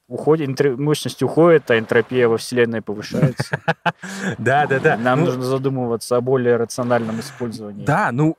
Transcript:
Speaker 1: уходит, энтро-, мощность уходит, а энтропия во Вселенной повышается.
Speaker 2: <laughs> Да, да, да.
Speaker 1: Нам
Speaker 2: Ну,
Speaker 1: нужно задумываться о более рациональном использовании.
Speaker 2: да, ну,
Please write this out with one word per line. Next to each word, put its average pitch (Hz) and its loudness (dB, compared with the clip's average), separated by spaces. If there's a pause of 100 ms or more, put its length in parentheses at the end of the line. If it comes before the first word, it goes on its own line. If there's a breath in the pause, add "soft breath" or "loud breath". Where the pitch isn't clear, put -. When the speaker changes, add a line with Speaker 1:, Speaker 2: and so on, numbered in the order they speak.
Speaker 1:
уходит, 135 0
энтро-, 135 0
мощность 147 -2
уходит, 160 4
а 117 4
энтропия 120 2
во 113 2
Вселенной 117 0
повышается. 117 -4
Speaker 2:
<laughs> 190 -6
Да, 135 2
да, 135 0
да. 147 2
Speaker 1:
Нам 123 2
Speaker 2:
Ну, - 2
Speaker 1:
нужно 127 -2
задумываться 127 -2
о 123 2
более 123 2
рациональном 117 -2
использовании. 107 -10
Speaker 2:
да, 180 0
ну, 151 0